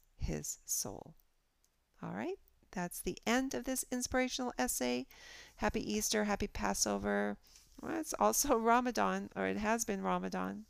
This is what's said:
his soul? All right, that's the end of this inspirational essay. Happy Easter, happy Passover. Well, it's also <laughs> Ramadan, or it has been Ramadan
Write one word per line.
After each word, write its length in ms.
his 480
soul? 500
All 120
right, 240
that's 300
the 240
end 300
of 100
this 280
inspirational 680
essay. 480
Happy 380
Easter, 300
happy 240
Passover. 880
Well, 200
it's 180
also 380
<laughs> 20
Ramadan, 760
or 100
it 120
has 260
been 180
Ramadan 680